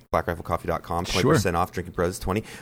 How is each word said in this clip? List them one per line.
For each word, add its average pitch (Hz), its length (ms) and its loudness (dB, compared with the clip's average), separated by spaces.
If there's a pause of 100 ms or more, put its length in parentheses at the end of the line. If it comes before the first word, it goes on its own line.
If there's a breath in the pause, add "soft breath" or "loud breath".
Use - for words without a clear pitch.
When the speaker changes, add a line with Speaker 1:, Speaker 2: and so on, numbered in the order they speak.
(120)
Speaker 1:
black 82 160 0
rifle 87 160 -6
coffee 87 240 -4
dot 82 160 -2
com, 87 220 -4
Speaker 2:
Sure. - 160 0
Speaker 1:
twenty 151 160 6
percent 92 180 2
off, 87 160 2
drinking 90 220 -6
pros 90 260 0
twenty. 98 220 0
Speaker 3:
There - 80 -16 (120)